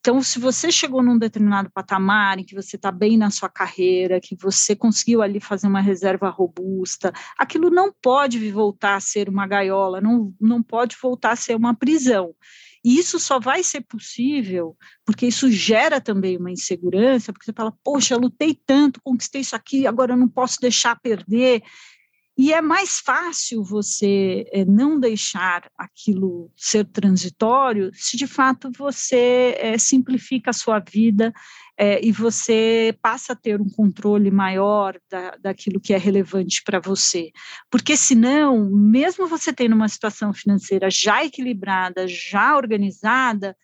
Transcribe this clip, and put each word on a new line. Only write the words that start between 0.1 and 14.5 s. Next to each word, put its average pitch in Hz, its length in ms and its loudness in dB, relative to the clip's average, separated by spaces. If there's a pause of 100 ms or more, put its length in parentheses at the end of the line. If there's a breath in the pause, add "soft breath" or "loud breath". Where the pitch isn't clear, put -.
se - 160 -4
você 262 320 -2
chegou 262 320 0
num 240 160 4
determinado 208 560 0
patamar 196 640 0
em 190 60 -10
que - 100 -20
você 196 240 -12
tá 196 120 -4
bem 214 280 2
na 208 120 2
sua 196 180 -6
carreira, 185 720 0
que 185 160 -14
você 196 400 -2
conseguiu 233 440 2
ali 202 200 -2
fazer 202 260 -4
uma 196 140 2
reserva 190 500 0
robusta, 185 840 -4 (240 loud breath)
aquilo 320 320 0
não 370 320 4
pode 247 500 2
voltar 202 440 0
a 196 60 -2
ser 202 280 -4
uma 196 180 -2
gaiola, 190 540 0
não, 214 400 2
não 233 220 2
pode 233 400 -2
voltar 247 300 0
a 240 40 0
ser 233 200 -4
uma 233 180 2
prisão. 247 580 2 (520 soft breath)
E 247 120 4
isso 349 220 0
só 269 220 0
vai 269 240 -2
ser - 180 -6
possível 208 920 -6 (280 soft breath)